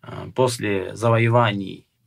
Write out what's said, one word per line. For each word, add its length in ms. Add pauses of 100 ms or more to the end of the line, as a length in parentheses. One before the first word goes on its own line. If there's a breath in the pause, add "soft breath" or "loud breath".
э, 320
после 600
завоеваний, 920 (200)